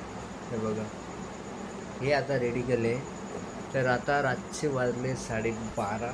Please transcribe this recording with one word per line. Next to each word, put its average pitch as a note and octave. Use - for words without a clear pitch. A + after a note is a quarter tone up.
हे A#2
बघा, G#2+
हे C3+
आता C3+
रेडी B2
केले. A#2
तर C3+
आता B2+
रातचे C3
वाजले B2+
साडेबारा, A2